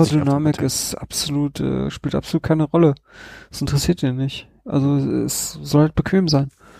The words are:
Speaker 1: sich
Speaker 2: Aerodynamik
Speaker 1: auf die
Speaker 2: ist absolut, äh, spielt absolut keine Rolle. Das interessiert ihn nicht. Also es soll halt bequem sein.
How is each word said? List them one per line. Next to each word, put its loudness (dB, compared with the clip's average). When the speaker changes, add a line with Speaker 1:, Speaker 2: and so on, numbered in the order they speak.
Speaker 1:
sich 0
Speaker 2:
Aerodynamik 2
Speaker 1:
auf -12
die -2
Speaker 2:
ist -4
absolut, -4
äh, -2
spielt -6
absolut -2
keine 2
Rolle. 4
Das -10
interessiert 0
ihn 0
nicht. -6
Also 0
es -2
soll 4
halt 2
bequem 2
sein. 2